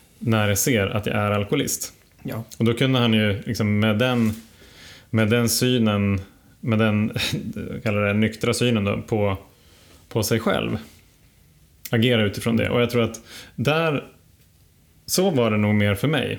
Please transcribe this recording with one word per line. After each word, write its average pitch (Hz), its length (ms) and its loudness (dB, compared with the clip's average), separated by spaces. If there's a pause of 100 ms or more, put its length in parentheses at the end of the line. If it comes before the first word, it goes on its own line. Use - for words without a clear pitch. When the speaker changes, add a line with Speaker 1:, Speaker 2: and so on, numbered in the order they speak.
(180)
Speaker 1:
när 107 300 2
jag 101 100 2
ser 110 280 2
att 101 200 -4
jag - 100 -2
är 104 140 0
alkoholist. - 600 -2 (300)
Speaker 2:
Ja. 113 220 -8 (140)
Speaker 1:
Och 117 60 0
då 117 100 2
kunde 131 240 2
han 120 140 2
ju 107 340 2
liksom 104 340 0
med 107 180 2
den, 120 340 2 (760)
med 110 200 2
den 120 180 2
synen, 104 720 2 (400)
med 113 180 0
den, 110 340 2 (280)
<laughs> - 320 -8
jag - 100 -10
kallar 104 180 -2
det 101 140 0
nyktra 110 400 0
synen 117 300 0
då, 107 180 -2
på, 101 340 -2 (720)
på 110 140 -2
sig 110 180 0
själv. 113 380 -2 (1120)
Agera 117 340 4
utifrån 113 320 -2
det. 113 140 0
Och 120 120 2
jag 117 80 0
tror 120 120 2
att 110 180 -4 (360)
där, 151 480 -2 (1000)
så 190 240 0
var 120 200 2
det 107 60 2
nog 104 180 2
mer 104 200 2
för 131 140 -2
mig. 139 300 -2